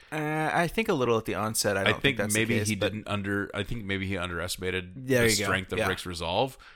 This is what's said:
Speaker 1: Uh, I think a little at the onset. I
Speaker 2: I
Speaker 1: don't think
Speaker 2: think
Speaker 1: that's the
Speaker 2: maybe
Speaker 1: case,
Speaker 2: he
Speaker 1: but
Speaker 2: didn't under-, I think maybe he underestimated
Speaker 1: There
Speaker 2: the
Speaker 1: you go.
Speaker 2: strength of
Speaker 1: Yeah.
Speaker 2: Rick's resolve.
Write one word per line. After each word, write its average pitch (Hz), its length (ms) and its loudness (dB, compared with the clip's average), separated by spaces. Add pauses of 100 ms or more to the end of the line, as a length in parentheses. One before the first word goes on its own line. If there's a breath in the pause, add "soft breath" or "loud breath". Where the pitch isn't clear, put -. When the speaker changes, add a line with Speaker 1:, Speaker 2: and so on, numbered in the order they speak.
(100)
Speaker 1:
Uh, 151 420 -2
I 165 140 2
think 220 220 -2
a 208 40 2
little 120 240 4
at 110 80 0
the 98 120 -2
onset. 107 400 0
I 98 60 2
Speaker 2:
I - 20 2
Speaker 1:
don't 107 100 6
think - 80 -4
Speaker 2:
think 139 160 2
Speaker 1:
that's 104 160 0
the 107 60 4
Speaker 2:
maybe 113 180 2
Speaker 1:
case, 104 100 0
Speaker 2:
he 107 60 0
Speaker 1:
but 98 180 0
Speaker 2:
didn't 107 160 -10
under-, 101 460 -2
I 104 80 -2
think 113 220 -6
maybe 98 240 -2
he 95 100 -2
underestimated 90 880 -4
Speaker 1:
There 127 160 4
Speaker 2:
the 113 100 6
Speaker 1:
you 98 60 2
go. 104 60 0
Speaker 2:
strength 95 280 -2
of 95 60 0
Speaker 1:
Yeah. 107 80 2
Speaker 2:
Rick's 92 180 -2
resolve. 90 540 0 (180 loud breath)